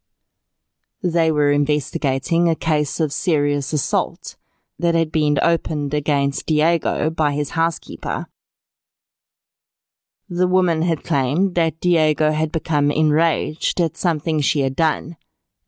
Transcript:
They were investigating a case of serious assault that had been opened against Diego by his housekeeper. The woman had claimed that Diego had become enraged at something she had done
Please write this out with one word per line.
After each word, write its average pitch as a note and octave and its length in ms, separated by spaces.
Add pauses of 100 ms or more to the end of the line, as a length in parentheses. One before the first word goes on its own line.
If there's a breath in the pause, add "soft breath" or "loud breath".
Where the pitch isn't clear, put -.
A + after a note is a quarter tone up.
(1000)
They E3 300
were D3 220
investigating D3 960
a E3 80
case D3+ 420
of D3+ 140
serious D3 600
assault - 600 (440)
that E3+ 160
had E3 160
been D3+ 300
opened D3+ 540
against C#3 520
Diego D3+ 600
by D#3 240
his C#3+ 180
housekeeper. E3 760 (2000)
The F3+ 180
woman F3+ 360
had E3+ 220
claimed D#3+ 500
that E3 260
Diego D#3 520
had D#3 200
become D3 380
enraged D3+ 880
at E3 160
something D#3 440
she C#3+ 200
had C3+ 160
done D#3+ 400 (520)